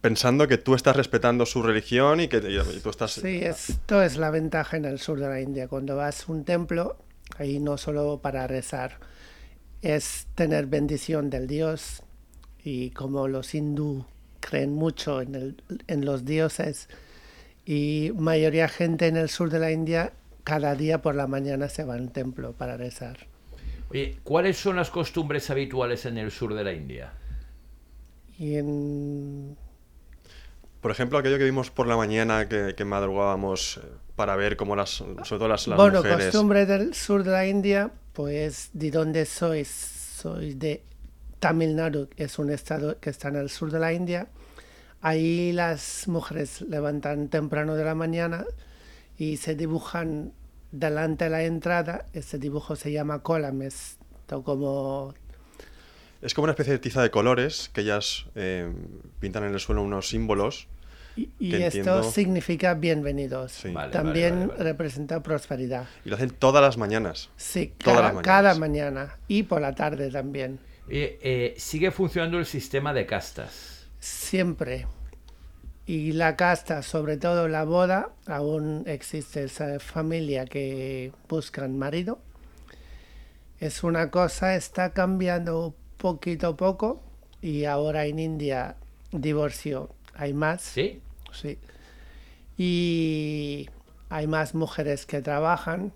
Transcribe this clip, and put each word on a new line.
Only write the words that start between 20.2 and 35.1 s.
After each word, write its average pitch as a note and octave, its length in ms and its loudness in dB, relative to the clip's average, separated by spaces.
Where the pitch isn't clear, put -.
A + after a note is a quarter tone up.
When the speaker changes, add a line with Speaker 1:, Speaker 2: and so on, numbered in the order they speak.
Speaker 2:
cada D3 300 2
día D#3 280 2
por D3 120 2
la C#3 120 0
mañana C#3 420 -2
se D#3 160 -6
va B2 100 -6
al B2 160 -6
templo B2+ 420 -6
para B2 240 -8
rezar. B2 420 -10
Speaker 3:
Oye, C#3 340 -4
¿cuáles F3+ 320 2
son F#3+ 200 0
las F3 140 0
costumbres C#3+ 600 -2
habituales C3 560 -2
en A#2 120 -4
el G#2+ 120 -4
sur G#2+ 240 -4
de G#2+ 100 -2
la F#2+ 80 -2
India? B1+ 400 -10
Speaker 2:
Y D3 180 -2
en C#3+ 1000 -4
Speaker 1:
Por A2+ 100 -2
ejemplo, B2+ 280 0
aquello C3+ 200 4
que C#3 60 6
vimos C3 260 2
por B2 160 0
la A#2 100 4
mañana, A2 520 2
que, G2+ 260 0
que G#2 100 -4
madrugábamos, G2 1000 0
eh, - 40 -16
para G2+ 200 2
ver G#2 200 2
cómo G2+ 200 -2
las, G2+ 140 0
sobre F#2 240 -8